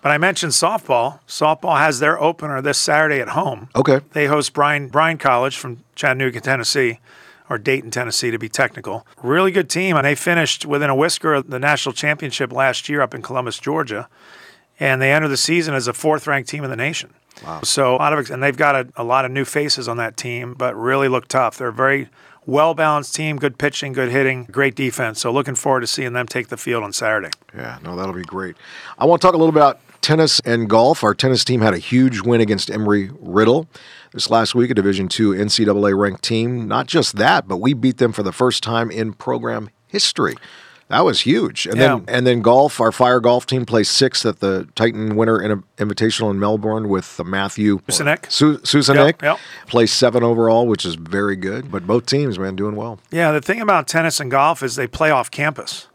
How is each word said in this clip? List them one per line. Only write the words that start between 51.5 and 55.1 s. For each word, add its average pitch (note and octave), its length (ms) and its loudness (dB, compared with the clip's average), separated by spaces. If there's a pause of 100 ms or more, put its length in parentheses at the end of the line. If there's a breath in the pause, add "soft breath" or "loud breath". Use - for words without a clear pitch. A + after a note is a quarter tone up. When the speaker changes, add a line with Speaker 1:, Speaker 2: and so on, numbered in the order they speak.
Speaker 2:
But F#2 160 -8
both A#2 180 0
teams, C3 320 -2
man, F#2+ 160 -6
doing G#2 220 -6
well. A2+ 240 -10 (100)
Speaker 1:
Yeah, D#3+ 220 0
the D3+ 80 0
thing G3+ 200 -4
about G3 280 0
tennis E3 320 0
and C3 100 -6
golf C#3+ 320 2
is B2 140 -6
they C3 100 -4
play D#3 240 0